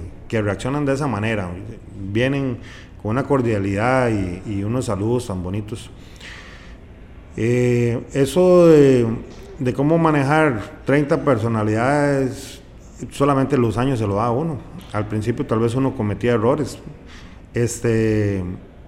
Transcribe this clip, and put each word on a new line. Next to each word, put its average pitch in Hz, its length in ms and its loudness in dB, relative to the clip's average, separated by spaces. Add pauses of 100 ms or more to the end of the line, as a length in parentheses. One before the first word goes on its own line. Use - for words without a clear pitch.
(300)
que 113 120 0
reaccionan 127 440 -2
de 135 80 0
esa 143 140 -2
manera", 104 420 -2 (640)
vienen 131 460 0 (420)
con 104 100 -4
una 131 120 0
cordialidad 117 840 2
y, 95 400 -2
y 98 140 -4
unos 113 220 -2
saludos 110 420 -2
tan 92 160 -4
bonitos. 101 460 -8 (1500)
Eh, 120 640 2 (120)
eso 180 540 6
de, 135 380 8 (540)
de 123 140 0
cómo 147 240 2
manejar 151 640 2 (240)
treinta 143 380 2
personalidades, 120 1400 0 (500)
solamente 139 460 2
los 117 200 2
años 127 220 0
se 107 80 -2
lo 98 80 0
da 107 120 0
a 120 40 0
uno. 147 260 -2 (360)
Al 107 140 -2
principio 107 380 -2
tal 113 140 0
vez 117 160 0
uno 131 200 0
cometía 107 380 0
errores. 120 460 0 (720)
Este, 110 920 0 (440)